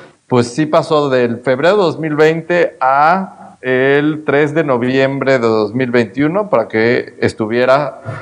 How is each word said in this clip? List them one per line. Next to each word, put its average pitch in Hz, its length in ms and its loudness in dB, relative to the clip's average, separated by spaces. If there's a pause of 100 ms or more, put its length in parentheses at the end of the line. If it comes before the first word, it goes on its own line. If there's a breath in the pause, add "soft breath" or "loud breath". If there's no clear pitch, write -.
(280 loud breath)
Pues 123 200 2
sí 156 180 -2
pasó 151 440 0
del 120 320 0
febrero 139 340 0
de 208 80 2
dos 143 160 -2
mil 151 160 -4
veinte 165 640 0
a 156 840 0
el 143 640 0
tres 143 300 0
de 165 80 0
noviembre 135 720 0
de 131 60 2
dos 110 360 0
mil 127 160 -2
veintiuno 143 580 0
para 113 200 0
que 113 500 -2
estuviera 120 800 0 (220 loud breath)